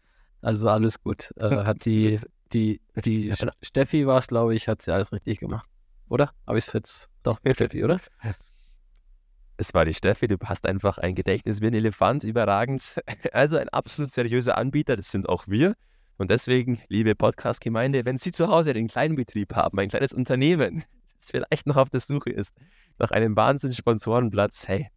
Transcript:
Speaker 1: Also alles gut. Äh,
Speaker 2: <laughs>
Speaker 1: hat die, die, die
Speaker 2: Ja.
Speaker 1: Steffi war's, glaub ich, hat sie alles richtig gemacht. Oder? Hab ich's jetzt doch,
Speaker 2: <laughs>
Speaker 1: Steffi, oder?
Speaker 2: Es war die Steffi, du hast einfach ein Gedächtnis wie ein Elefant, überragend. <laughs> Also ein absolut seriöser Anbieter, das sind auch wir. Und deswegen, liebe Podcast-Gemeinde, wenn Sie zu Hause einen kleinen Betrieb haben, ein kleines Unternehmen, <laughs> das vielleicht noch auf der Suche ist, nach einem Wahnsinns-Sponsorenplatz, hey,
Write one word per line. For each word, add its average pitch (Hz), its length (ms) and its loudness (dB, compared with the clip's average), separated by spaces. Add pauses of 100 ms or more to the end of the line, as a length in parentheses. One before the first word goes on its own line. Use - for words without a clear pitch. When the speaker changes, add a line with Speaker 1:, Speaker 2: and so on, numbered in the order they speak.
(420)
Speaker 1:
Also 110 260 0
alles 110 320 2
gut. - 360 -8
Äh, 107 120 -2
Speaker 2:
<laughs> 107 160 2
Speaker 1:
hat 107 220 -2
die, 107 320 2 (340)
die, 110 280 0 (240)
die 110 240 0
Speaker 2:
Ja. 104 80 -2 (260)
Speaker 1:
Steffi 139 440 0
war's, 131 200 4
glaub 117 240 2
ich, 113 180 -2
hat 110 140 -2
sie - 100 -4
alles 98 200 0
richtig - 260 -6
gemacht. 110 280 -8 (420)
Oder? - 240 2 (140)
Hab 113 100 -2
ich's - 160 -2
jetzt - 360 -8 (140)
doch, 113 180 0
Speaker 2:
<laughs> - 120 -6
Speaker 1:
Steffi, - 320 -2
oder? 175 160 2 (1600)
Speaker 2:
Es - 160 -6
war 82 100 6
die 80 100 0
Steffi, - 320 0
du 101 160 2
hast - 240 -6
einfach 95 320 0
ein 92 160 -2
Gedächtnis 101 460 -2
wie 107 80 2
ein 120 60 2
Elefant, 110 500 2
überragend. 110 720 0 (100)
<laughs> - 260 -8
Also 147 260 2
ein 131 100 -4
absolut - 420 -6
seriöser 120 480 0
Anbieter, 135 380 0
das - 140 -8
sind 95 180 -2
auch - 180 -2
wir. 135 280 2 (420)
Und 95 140 -2
deswegen, 123 580 2
liebe 107 260 2
Podcast-Gemeinde, 117 920 0
wenn 131 120 -2
Sie 170 160 -6
zu - 160 0
Hause 156 220 4
einen 113 180 0
kleinen 151 280 0
Betrieb 113 380 -4
haben, 101 240 0
ein 98 100 0
kleines 135 240 -2
Unternehmen, 131 720 0 (160)
<laughs> - 180 -20
das - 120 -18
vielleicht - 360 -4
noch 139 100 0
auf 131 140 4
der 127 100 -2
Suche - 300 -4
ist, - 240 -6 (440)
nach - 140 0
einem 107 240 2
Wahnsinns-Sponsorenplatz, 113 1300 0
hey, 110 300 -4